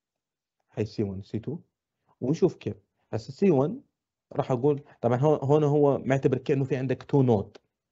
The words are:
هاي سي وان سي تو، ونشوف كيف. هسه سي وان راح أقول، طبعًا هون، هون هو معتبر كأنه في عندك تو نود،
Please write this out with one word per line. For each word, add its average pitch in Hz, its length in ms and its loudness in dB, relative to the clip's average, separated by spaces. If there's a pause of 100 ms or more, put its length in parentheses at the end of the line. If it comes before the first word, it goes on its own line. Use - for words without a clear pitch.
(720)
هاي 107 120 -4
سي - 180 -6
وان 98 180 -8
سي - 180 -10
تو، 135 180 -10 (640)
ونشوف 165 340 0
كيف. - 220 -10 (360)
هسه 113 200 -8
سي 196 180 2
وان 160 300 0 (520)
راح - 180 -2
أقول، 139 320 0 (180)
طبعًا 120 180 0
هون، 151 240 2
هون 151 200 2
هو 143 340 2
معتبر 135 400 0
كأنه 139 280 -2
في 139 100 -4
عندك 131 280 -4
تو 139 200 2
نود، 110 340 0 (340)